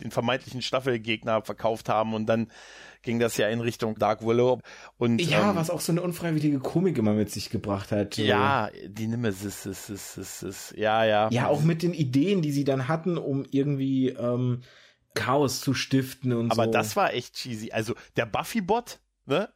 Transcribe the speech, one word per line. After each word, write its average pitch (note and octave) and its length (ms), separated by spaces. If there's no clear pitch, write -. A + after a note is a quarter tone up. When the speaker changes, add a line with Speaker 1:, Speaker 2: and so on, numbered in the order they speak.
Speaker 1:
den A2+ 80
vermeintlichen B2 520
Staffelgegner A#2 800
verkauft A2 460
haben A2 260
und G#2+ 120
dann A2+ 240
ging A#2 180
das A#2 160
ja G#2 120
in A#2 120
Richtung A2+ 380
Dark G#2+ 280
Willow A#2+ 340
und, A#2 240
Speaker 2:
Ja, G#3 300
Speaker 1:
ähm, F#3+ 60
Speaker 2:
was E3 140
auch E3 100
so F3 120
eine E3+ 100
unfreiwillige D#3 560
Komik E3 400
immer G#2+ 140
mit G#2+ 180
sich - 200
gebracht G2+ 420
hat. G#2 220
So. A2 80
Speaker 1:
Ja, B2 480
die A2 180
Nemesis, G#2 600
ist, F#2+ 220
ist, - 300
ist, - 240
ist, - 340
ja, G#2+ 280
ja. G#2+ 260
Speaker 2:
Ja, A#2+ 160
auch D3 160
mit E3 220
den F3 100
Ideen, D#3 480
die D3 80
sie C#3 140
dann C3+ 240
hatten, E3 300
um C3+ 340
irgendwie, C3+ 560
ähm, B2 540
Chaos B2+ 480
zu C#3 100
stiften B2+ 600
und A#2 160
Speaker 1:
Aber A2+ 160
Speaker 2:
so. A2+ 60
Speaker 1:
das A#2+ 220
war F3+ 200
echt - 220
cheesy. A2+ 360
Also A2+ 220
der A#2 80
Buffy-Bot, G3 720
ne, E3 320